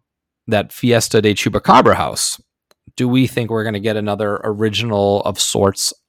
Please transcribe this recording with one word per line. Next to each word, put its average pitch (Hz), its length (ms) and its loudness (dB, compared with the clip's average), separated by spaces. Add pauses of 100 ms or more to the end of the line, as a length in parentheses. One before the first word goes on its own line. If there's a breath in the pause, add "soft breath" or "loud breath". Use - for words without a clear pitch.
(460)
that 104 260 -2
Fiesta 117 480 2
de 104 140 2
Chupacabra 104 600 4
house, - 460 -4 (560)
do 127 120 -2
we 127 180 2
think 117 240 -4
we're 110 140 -2
gonna 107 160 -4
get 107 160 -2
another 104 480 -2
original 104 760 0
of 98 180 -4
sorts - 520 0 (160)